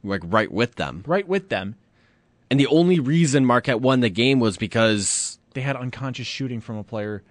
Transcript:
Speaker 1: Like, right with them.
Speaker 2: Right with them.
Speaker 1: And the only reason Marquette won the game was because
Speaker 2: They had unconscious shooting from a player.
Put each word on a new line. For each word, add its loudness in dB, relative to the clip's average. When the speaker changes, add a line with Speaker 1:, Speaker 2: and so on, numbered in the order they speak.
Speaker 1:
Like, -4
right 2
with -2
them. -8
Speaker 2:
Right -2
with -4
them. -6
Speaker 1:
And 4
the 4
only 4
reason 2
Marquette 2
won 4
the 2
game 2
was 2
because 0
Speaker 2:
They -6
had -4
unconscious -8
shooting -6
from -10
a -10
player. -8